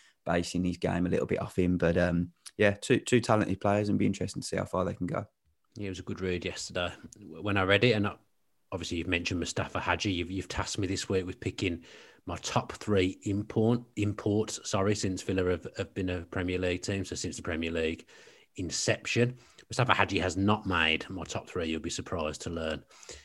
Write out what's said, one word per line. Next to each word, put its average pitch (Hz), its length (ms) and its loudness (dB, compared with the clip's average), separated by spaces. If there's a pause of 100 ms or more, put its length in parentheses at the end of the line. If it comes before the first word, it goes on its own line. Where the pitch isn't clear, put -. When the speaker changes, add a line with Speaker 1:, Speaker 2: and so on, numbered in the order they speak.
(260)
Speaker 1:
basing 87 380 0
his 90 140 0
game 90 300 0
a - 20 0
little - 180 0
bit 87 140 0
off - 160 -4
him. 90 200 4
But, 85 200 4
um, 87 320 2 (260)
yeah, 101 240 4
two, - 200 2
two 123 200 4
talented 104 400 2
players, 104 300 2
and 101 100 2
be 101 60 2
interesting 98 380 -2
to - 40 -8
see 95 100 -2
how 95 80 0
far 92 200 0
they 90 80 -2
can 90 140 -6
go. - 180 -4 (520)
Speaker 2:
Yeah, 101 100 -6
it - 20 -6
was 92 100 -8
a - 40 -14
good 92 180 -8
read 90 240 -2
yesterday 90 440 -4 (300)
when 98 380 -2
I 95 60 4
read 98 200 6
it. 123 80 6
And 104 180 2 (640)
obviously 87 240 -6
you've 85 140 -4
mentioned 87 320 0
Mustafa - 400 -4
Hadji. 90 280 0
You've, 87 220 -2
you've 95 160 -6
tasked - 300 -4
me 98 100 -2
this 95 220 -4
week 95 160 2
with 92 160 -8
picking 90 420 -2 (420)
my 87 120 -6
top - 340 -2
three 95 520 2
import, 110 580 2 (160)
imports, 104 640 0
sorry, 101 320 2
since 95 260 -2
Villa 92 300 0
have, 85 240 -2
have - 180 -6
been 95 160 -2
a 90 120 -2
Premier 90 360 -2
League 90 240 0
team, 98 220 -2
so - 100 -8
since 82 220 -6
the - 60 -12
Premier 82 300 -4
League 82 340 -2 (500)
inception. 117 800 0 (340)
Mustafa 117 240 4
Hadji 98 260 4
has 90 180 0
not 101 280 4
made 80 440 2
my 92 160 -8
top - 240 -8
three, 85 180 -2
you'll 80 140 -2
be 82 80 -6
surprised 78 540 -4
to 85 60 -6
learn. 78 320 -4 (440)